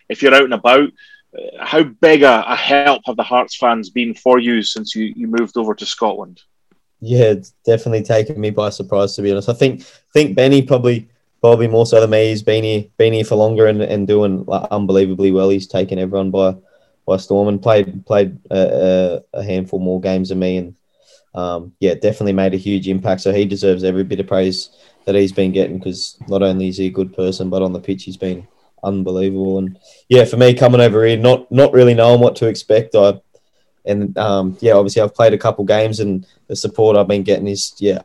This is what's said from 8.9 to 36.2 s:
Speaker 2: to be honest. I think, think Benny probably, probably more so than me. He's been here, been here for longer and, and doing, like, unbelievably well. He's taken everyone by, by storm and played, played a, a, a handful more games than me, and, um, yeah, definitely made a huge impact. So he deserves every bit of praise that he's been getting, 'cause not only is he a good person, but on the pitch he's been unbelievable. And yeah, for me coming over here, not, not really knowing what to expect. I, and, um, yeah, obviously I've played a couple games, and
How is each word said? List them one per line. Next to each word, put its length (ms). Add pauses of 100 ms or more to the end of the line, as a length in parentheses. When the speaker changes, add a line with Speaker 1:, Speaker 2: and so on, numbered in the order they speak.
Speaker 2:
to 60
be 100
honest. 160
I 60
think, 280 (300)
think 220
Benny 280
probably, 460 (320)
probably 280
more 180
so 140
than 100
me. 200
He's 120
been 220
here, 200 (120)
been 160
here 120
for 120
longer 300
and, 160
and 260
doing, 360
like, 260
unbelievably 640
well. 180
He's 160
taken 320
everyone 320
by, 260 (500)
by 120
storm 300
and 140
played, 440
played 320 (120)
a, 720 (120)
a, 60
a 20
handful 360
more 220
games 300
than 80
me, 180
and, 180 (600)
um, 440
yeah, 140
definitely 400
made 220
a 20
huge 320
impact. 320
So 100
he 140
deserves 400
every 200
bit 160
of 60
praise 440 (340)
that 100
he's 160
been 220
getting, 260
'cause 380 (120)
not 140
only 260
is 100
he 80
a 40
good 240
person, 360
but 100
on 140
the 60
pitch 240
he's 120
been 320 (340)
unbelievable. 760
And 200 (300)
yeah, 160
for 140
me 160
coming 260
over 240
here, 140
not, 340
not 220
really 180
knowing 280
what 160
to 100
expect. 480
I, 260 (640)
and, 320
um, 440
yeah, 120
obviously 300
I've 120
played 200
a 40
couple 280
games, 340
and 260 (200)